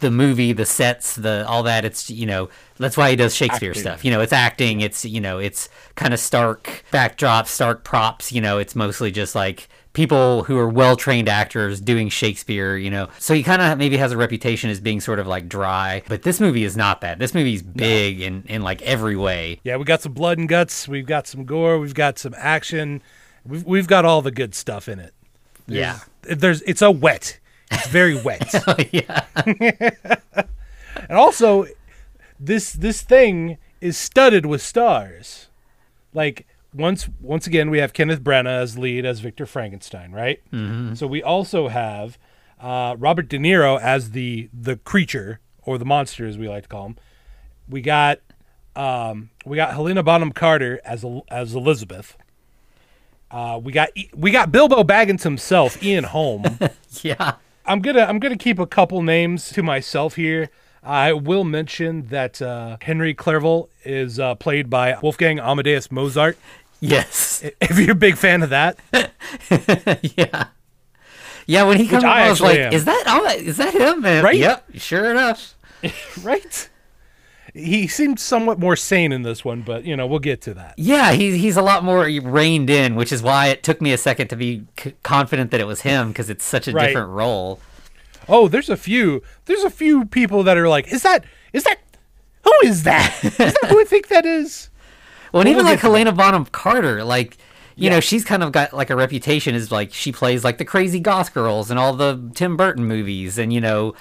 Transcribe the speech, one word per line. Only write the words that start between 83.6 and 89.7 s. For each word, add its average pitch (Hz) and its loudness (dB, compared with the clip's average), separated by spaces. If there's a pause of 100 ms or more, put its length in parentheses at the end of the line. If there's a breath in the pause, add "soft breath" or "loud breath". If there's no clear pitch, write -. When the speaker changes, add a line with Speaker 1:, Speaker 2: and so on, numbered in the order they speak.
Speaker 1:
took 160 0
me 147 2
a - 2
second 127 -2
to 117 -10
be 120 -6 (140)
c-, 139 -12 (100)
confident 135 0
that 120 0
it 101 -4
was 104 -8
him, 131 -2
'cause 107 -8
it's 104 -8
such 131 -4
a 123 -4
Speaker 2:
Right. 151 2
Speaker 1:
different 117 -2
role. 98 -4 (680 soft breath)
Speaker 2:
Oh, 214 8
there's 240 -2
a 214 -2
few, 185 0 (240 soft breath)
there's 392 0
a 370 0